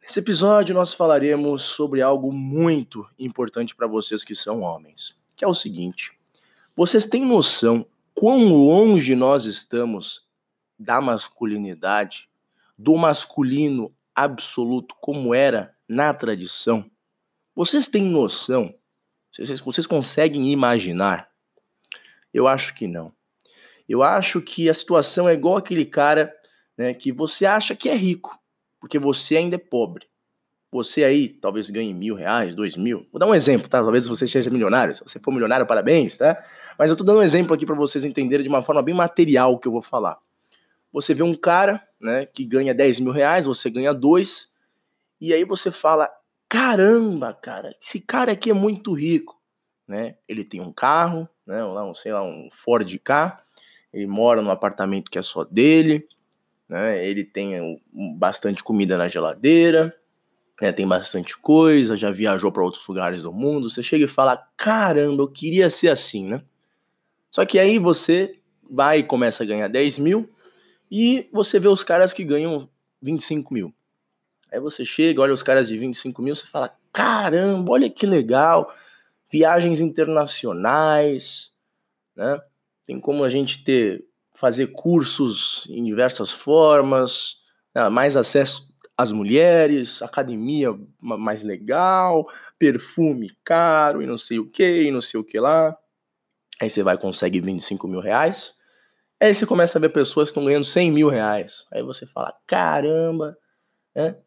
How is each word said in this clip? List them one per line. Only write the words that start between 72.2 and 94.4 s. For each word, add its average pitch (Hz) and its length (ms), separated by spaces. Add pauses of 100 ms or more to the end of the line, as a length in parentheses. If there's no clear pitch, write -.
ganham 147 460 (320)
vinte 147 200
e - 40
cinco 151 260
mil. 101 220 (800)
Aí 117 80
você 139 260
chega, 156 340
olha 139 140
os 135 80
caras 131 260
de 110 120
vinte 127 160
e - 20
cinco 123 240
mil, 143 140
você - 100
fala, - 320 (160)
"Caramba, 190 760
olha - 180
que - 160
legal, 160 640 (600)
viagens 165 500
internacionais, 147 1700 (640)
né? 135 240 (460)
Tem 131 140
como 143 240
a 131 60
gente 135 340
ter, 117 400 (300)
fazer 127 380
cursos 135 1000
em 117 140
diversas 117 480
formas, 143 1040 (400)
né? 120 120
Mais 131 300
acesso - 560 (240)
às 120 140
mulheres, 143 920
academia 123 720 (240)
ma-, 113 160
mais 107 280
legal, 160 840 (300)
perfume 143 720 (140)
caro 156 580
e 139 60
não 123 100
sei 113 220
o 107 100